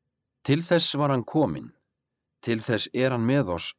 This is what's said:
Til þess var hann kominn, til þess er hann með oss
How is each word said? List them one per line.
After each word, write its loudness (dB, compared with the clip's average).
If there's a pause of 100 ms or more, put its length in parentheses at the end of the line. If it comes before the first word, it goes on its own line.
(440)
Til 2
þess 0
var 2
hann 0
kominn, 0 (720)
til -2
þess -2
er 2
hann 0
með 2
oss -8